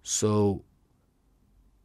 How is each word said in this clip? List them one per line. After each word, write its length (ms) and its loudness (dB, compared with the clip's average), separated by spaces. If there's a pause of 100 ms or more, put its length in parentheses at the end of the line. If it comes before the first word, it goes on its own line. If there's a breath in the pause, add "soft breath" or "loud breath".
(100)
So 540 0 (1200)